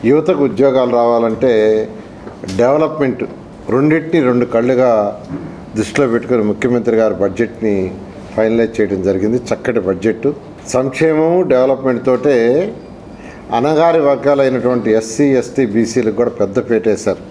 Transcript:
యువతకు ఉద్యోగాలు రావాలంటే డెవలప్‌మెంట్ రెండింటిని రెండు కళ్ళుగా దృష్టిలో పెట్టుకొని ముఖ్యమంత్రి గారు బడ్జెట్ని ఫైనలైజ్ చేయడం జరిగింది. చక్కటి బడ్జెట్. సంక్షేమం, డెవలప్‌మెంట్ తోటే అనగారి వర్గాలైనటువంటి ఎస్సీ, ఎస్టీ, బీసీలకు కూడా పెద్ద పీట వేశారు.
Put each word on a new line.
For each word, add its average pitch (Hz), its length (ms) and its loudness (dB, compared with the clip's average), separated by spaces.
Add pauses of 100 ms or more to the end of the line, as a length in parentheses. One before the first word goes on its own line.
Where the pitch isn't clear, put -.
యువతకు 151 400 2
ఉద్యోగాలు 127 500 2
రావాలంటే 117 520 2 (1080)
డెవలప్‌మెంట్ 143 600 0 (500)
రెండింటిని 156 560 2
రెండు 123 240 2
కళ్ళుగా 123 380 2 (880)
దృష్టిలో 135 360 0
పెట్టుకొని 117 380 0
ముఖ్యమంత్రి 117 500 0
గారు 107 220 2
బడ్జెట్ని 101 520 -2 (600)
ఫైనలైజ్ 113 460 2
చేయడం 95 280 0
జరిగింది. 104 280 0 (120)
చక్కటి 117 380 -4
బడ్జెట్. 104 400 -2 (480)
సంక్షేమం, 156 560 0 (220)
డెవలప్‌మెంట్ 127 560 0
తోటే 127 260 2 (1200)
అనగారి 156 420 2 (100)
వర్గాలైనటువంటి 127 800 2 (100)
ఎస్సీ, 143 260 0 (140)
ఎస్టీ, 123 340 -2
బీసీలకు 110 420 0
కూడా 113 160 0 (100)
పెద్ద 98 160 -2 (120)
పీట 110 240 2
వేశారు. 92 380 -2